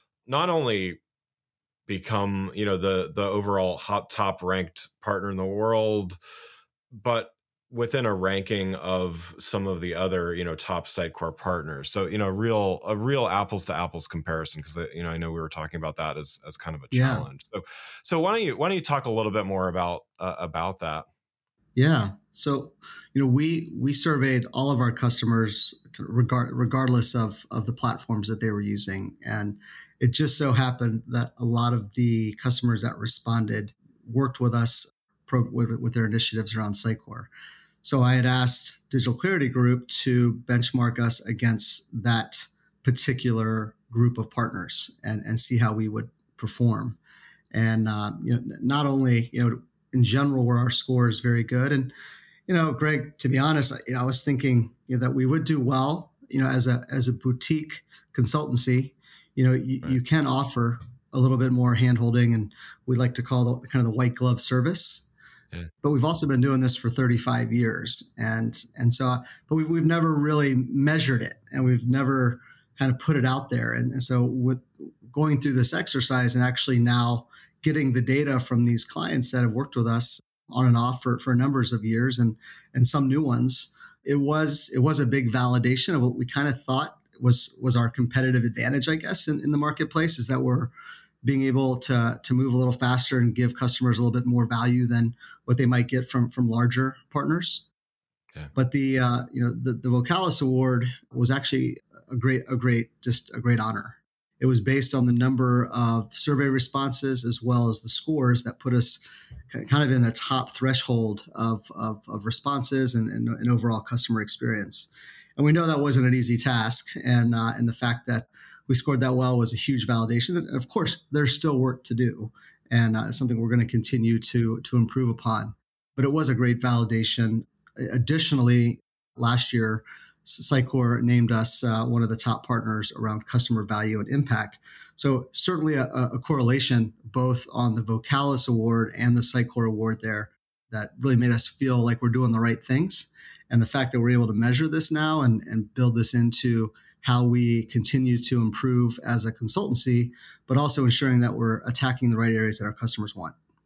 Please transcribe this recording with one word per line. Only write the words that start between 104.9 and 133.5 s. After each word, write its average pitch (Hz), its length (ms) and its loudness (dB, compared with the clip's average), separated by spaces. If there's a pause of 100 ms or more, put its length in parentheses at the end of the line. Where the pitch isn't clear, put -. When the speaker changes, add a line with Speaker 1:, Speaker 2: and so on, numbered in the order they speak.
Speaker 2:
on 123 120 2
the 123 60 4
number 123 600 2
of 117 400 0
survey 139 340 0
responses 131 800 -2
as 117 180 -2
well 120 280 2
as 110 100 -6
the 113 80 -10
scores 127 540 0
that - 160 -10
put 123 160 -2
us - 240 2 (520)
ki-, 120 140 -8
kind 147 180 2
of 135 80 2
in 127 120 4
the 117 100 2
top 123 380 -2
threshold 117 720 -2 (120)
of, 113 280 -2 (100)
of, 110 320 -6
of 104 200 -10
responses 131 680 -2
and, 110 160 0
and, 117 180 -2
and 117 220 0
overall 117 300 2
customer 117 400 -2
experience. 107 680 -4 (500)
And 143 80 4
we 151 60 6
know 165 140 4
that 151 140 0
wasn't 135 260 4
an 123 60 4
easy 120 240 2
task. 120 520 0 (140)
And, 120 320 2
uh, 113 220 0
and 117 100 0
the 113 60 0
fact 120 360 -4
that 117 180 -2 (400)
we 131 80 2
scored 131 260 0
that 127 140 2
well 127 240 2
was 113 160 2
a - 20 -4
huge 120 300 -2
validation. 117 500 0
And 170 200 -4
of 127 120 -4
course, - 440 -2
there's 143 220 2
still 143 240 0
work 123 260 0
to 117 100 -6
do, 117 380 -2 (380)
and, 117 260 4
uh, 110 120 -2
it's 117 100 -2
something 120 220 0
we're 117 100 -2
gonna 120 160 2
continue 113 520 0
to, 113 420 0
to - 160 -4
improve 120 340 2
upon. 110 440 -4 (420)
But 135 80 2
it 139 80 2
was 156 160 2
a 127 60 2
great 120 260 2
validation. 113 840 0 (460)
Additionally, 123 880 2 (360)
last 123 360 0
year, 113 320 0 (420)
S-, - 240 -4
Sitecore 123 520 2
named 120 300 4
us, 110 300 0
uh, 113 220 0
one 117 180 0
of 110 60 2
the 113 80 -4
top 113 300 -4
partners 110 500 -4
around 110 300 -4
customer 117 380 0